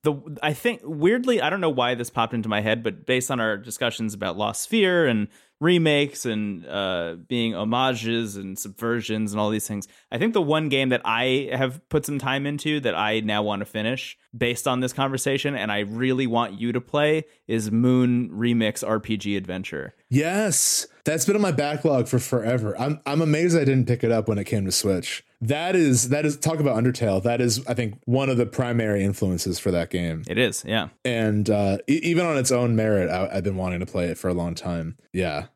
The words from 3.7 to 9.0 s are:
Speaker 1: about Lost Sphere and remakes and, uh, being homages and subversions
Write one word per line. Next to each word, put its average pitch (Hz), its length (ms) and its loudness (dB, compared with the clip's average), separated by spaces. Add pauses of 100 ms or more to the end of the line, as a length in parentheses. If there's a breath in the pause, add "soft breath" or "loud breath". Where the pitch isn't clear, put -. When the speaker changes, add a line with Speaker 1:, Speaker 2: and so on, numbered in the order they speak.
Speaker 1:
about 98 240 -6
Lost 107 240 -2
Sphere 185 440 4
and 110 220 2 (320 soft breath)
remakes 151 680 2
and, 104 400 -4
uh, 87 500 -4 (120)
being 117 260 0
homages 113 840 -2
and 98 180 -10
subversions 110 760 -4